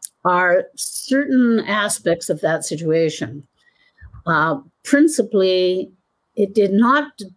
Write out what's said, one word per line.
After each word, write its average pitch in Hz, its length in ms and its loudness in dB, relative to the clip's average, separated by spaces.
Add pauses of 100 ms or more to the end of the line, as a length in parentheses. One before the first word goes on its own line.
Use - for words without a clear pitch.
(240)
are 180 400 2 (100)
certain 254 840 0
aspects 202 680 -2
of 156 120 -2
that 160 240 -2
situation. 156 800 -2 (800)
Uh, 165 320 0 (240)
principally, 190 1080 2 (440)
it 196 180 -2
did 202 200 2
not 269 440 2
d-, 196 100 -16 (100)